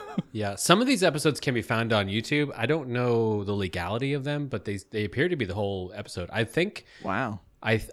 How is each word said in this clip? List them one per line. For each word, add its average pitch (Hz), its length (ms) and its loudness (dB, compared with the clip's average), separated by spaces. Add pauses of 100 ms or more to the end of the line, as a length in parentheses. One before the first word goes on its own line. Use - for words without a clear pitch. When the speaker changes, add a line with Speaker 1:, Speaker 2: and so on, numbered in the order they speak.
(340)
Speaker 1:
Yeah, 101 220 -2
some 185 260 4
of 254 60 2
these 220 160 2
episodes 151 360 2
can 135 160 0
be 110 80 2
found 113 300 0
on 101 140 4
YouTube. 135 480 0
I 110 120 -2
don't 143 220 0
know 117 540 2
the 101 100 0
legality 131 600 0
of 139 100 -2
them, 147 240 -2
but 113 180 -6
they, 101 120 -2 (140)
they 107 140 0
appear 131 240 2
to 175 60 0
be 120 100 0
the 90 100 -4
whole 98 400 -2
episode. 92 360 -8
I 113 120 0
think 180 420 -2 (160)
Speaker 2:
Wow. 107 380 -2 (240)
Speaker 1:
I, 110 180 2 (120)